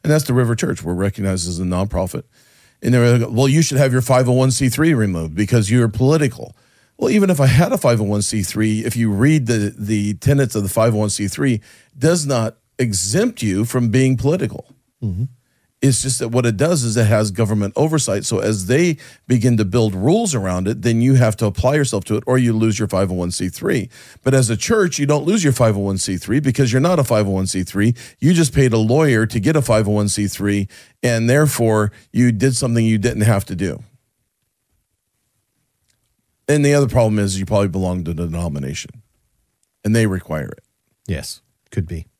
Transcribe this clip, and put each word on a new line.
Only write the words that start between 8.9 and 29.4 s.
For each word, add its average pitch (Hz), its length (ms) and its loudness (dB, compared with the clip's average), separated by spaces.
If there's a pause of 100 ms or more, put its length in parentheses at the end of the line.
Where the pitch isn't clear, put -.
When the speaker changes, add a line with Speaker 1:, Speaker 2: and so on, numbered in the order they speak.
Speaker 1:
you 117 160 0
read 131 360 2
the, 107 280 -2
the 104 400 -2
tenets 139 380 0
of 110 80 -2
the 98 80 -4
five 113 240 2
oh 107 60 0
one 107 100 -2
C 101 180 -4
three, 127 320 -2 (380)
does 156 300 0
not 117 280 -2 (220)
exempt 117 640 -2
you 104 240 0
from 120 240 -2
being 131 260 2
political. 143 520 -4 (360)
Speaker 2:
Mm-hmm. 98 200 -4 (600)
Speaker 1:
It's 135 200 2
just - 160 -4
that 120 100 -4
what 120 160 0
it 110 120 0
does 151 260 0
is 113 120 -2
it 113 120 4
has 107 240 2
government 104 440 -2
oversight. 143 480 0
So 110 140 -2
as 98 300 -2
they 156 300 2 (300)
begin 120 300 2
to 107 80 2
build 104 300 0
rules 160 400 0
around 92 320 -2
it, 107 160 -4
then 113 180 2
you 135 140 4
have 113 220 2
to 113 100 0
apply 127 260 0
yourself 131 320 -2
to 107 120 -2
it 107 100 -4
or 127 100 2
you 120 160 2
lose 110 240 0
your 107 100 -2
five 95 220 -2
oh 92 60 -4
one 87 160 -4
C 90 180 -6
three. - 400 -4 (340)
But 135 120 0
as 123 160 2
a 113 40 0
church, 196 440 0
you 143 80 0
don't 127 180 0
lose 196 180 0
your 143 100 2
five 113 220 2
oh 101 40 -4
one 98 180 -2
C 92 200 -4
three 110 220 -2
because 135 320 0
you're 127 100 0
not 170 180 2
a 143 40 0
five 107 240 0
oh 98 40 -2
one 95 160 -2
C 92 160 -4
three. 104 320 0 (240)
You 156 160 2
just 160 180 0
paid 131 200 2
a 117 40 2
lawyer 113 480 2
to 110 140 -4
get 147 160 0